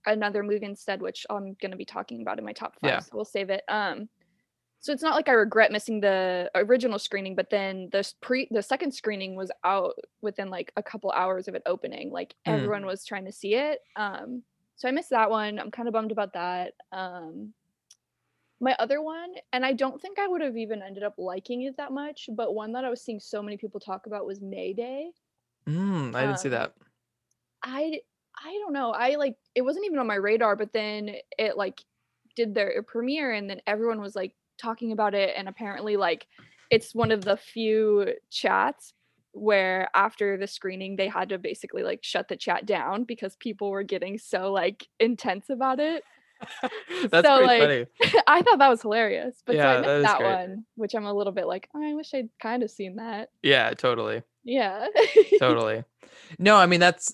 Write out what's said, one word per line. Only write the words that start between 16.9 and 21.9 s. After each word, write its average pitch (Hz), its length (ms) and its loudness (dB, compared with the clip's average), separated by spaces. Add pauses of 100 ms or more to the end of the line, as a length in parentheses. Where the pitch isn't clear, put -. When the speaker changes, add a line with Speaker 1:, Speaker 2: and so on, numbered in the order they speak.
Speaker 1:
Um, 185 640 -12 (1040)
my 254 200 0
other 277 220 -2
one, 330 340 -10 (160)
and 254 140 -2
I 269 80 0
don't 262 280 -4
think 392 160 -12
I 403 100 -2
would 349 140 -2
have 254 160 -4
even 220 240 -8
ended 196 220 -12
up 202 140 -6
liking 190 460 -8
it 269 140 -10
that 285 140 -10